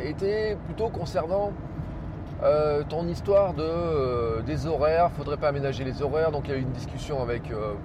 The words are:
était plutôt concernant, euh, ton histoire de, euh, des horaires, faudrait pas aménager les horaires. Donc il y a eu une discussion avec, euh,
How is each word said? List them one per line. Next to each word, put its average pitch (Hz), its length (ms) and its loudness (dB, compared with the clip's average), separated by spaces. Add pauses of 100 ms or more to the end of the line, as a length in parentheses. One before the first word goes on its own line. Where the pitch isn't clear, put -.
était 202 600 0
plutôt 214 240 -2
concernant, 185 600 0 (920)
euh, 147 460 4
ton 165 180 -2
histoire 196 460 4
de, 143 80 -2
euh, 135 800 0
des 135 240 -2
horaires, 160 460 4
faudrait 143 260 -4
pas 147 120 2
aménager 139 340 -2
les 131 180 -4
horaires. 151 300 2
Donc 147 160 -4
il 143 40 -2
y - 40 0
a - 20 0
eu 131 60 -2
une 127 80 -2
discussion 131 500 -4
avec, 120 300 -2
euh, 107 220 -2 (120)